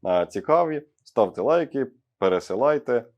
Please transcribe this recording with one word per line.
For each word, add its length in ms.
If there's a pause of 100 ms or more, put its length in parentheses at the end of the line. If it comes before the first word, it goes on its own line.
е, 200
цікаві. 560 (220)
Ставте 360
лайки, 460 (320)
пересилайте. 840 (140)